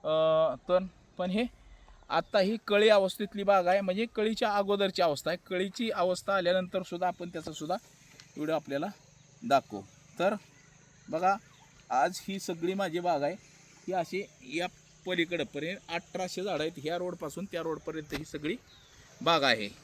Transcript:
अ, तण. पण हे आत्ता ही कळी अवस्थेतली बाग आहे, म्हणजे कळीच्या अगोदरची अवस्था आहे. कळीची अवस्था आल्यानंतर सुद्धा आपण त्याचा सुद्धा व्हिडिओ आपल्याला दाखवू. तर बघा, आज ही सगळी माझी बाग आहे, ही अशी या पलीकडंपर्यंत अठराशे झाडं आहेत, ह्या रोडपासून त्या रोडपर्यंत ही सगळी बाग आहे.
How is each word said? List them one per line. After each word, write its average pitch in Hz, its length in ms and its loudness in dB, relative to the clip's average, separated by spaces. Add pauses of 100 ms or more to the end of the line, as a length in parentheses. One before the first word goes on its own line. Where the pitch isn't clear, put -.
अ, 160 520 2 (140)
तण. 185 180 4 (300)
पण 180 120 -2
हे 214 140 0 (640)
आत्ता 165 300 2
ही 202 180 2 (100)
कळी 208 220 6
अवस्थेतली 202 540 4
बाग 190 240 6
आहे, 196 140 4
म्हणजे 196 240 -2
कळीच्या 220 480 -2
अगोदरची 202 480 2
अवस्था 156 300 2
आहे. 180 60 -4 (120)
कळीची 214 400 -2
अवस्था 185 460 0
आल्यानंतर 185 480 0
सुद्धा 180 240 -2
आपण 175 220 -4
त्याचा 160 220 -10
सुद्धा 156 240 -6 (600)
व्हिडिओ 151 200 -2
आपल्याला 143 320 -2 (560)
दाखवू. 117 380 2 (380)
तर 196 160 2 (760)
बघा, 180 260 2 (540)
आज 151 380 2
ही 196 120 -6
सगळी 175 340 -4
माझी 180 260 -2
बाग 165 240 0
आहे, 156 100 -2 (540)
ही 180 60 -4
अशी 185 340 -4 (140)
या 151 260 -4 (380)
पलीकडंपर्यंत 170 720 -2 (120)
अठराशे 180 540 -6
झाडं 175 180 -2
आहेत, 160 160 -2
ह्या 151 200 -4
रोडपासून 175 480 -6
त्या 175 160 -6
रोडपर्यंत 156 520 -6
ही 151 120 -6
सगळी 151 300 -6 (680)
बाग 156 220 4
आहे. 110 260 2 (140)